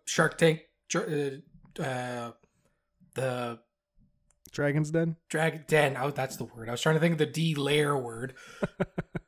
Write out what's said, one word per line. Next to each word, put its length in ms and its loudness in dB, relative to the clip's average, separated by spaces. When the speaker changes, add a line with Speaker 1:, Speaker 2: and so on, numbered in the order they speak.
Speaker 1:
Shark 340 0
Tank, 220 4
Dr-, 520 -2
uh, 20 -4
uh, 500 -6
the 440 -4
Speaker 2:
Dragon's 400 0
Den? 240 0
Speaker 1:
Drag-, 380 -2
Den. 320 4
Oh, 120 0
that's 260 -4
the 80 -6
word. 240 -12
I 20 -4
was 100 -4
trying 140 4
to 40 4
think 140 4
of 60 -2
the 80 4
D 260 0
layer 420 2
word. 380 -6
<laughs> 120 -4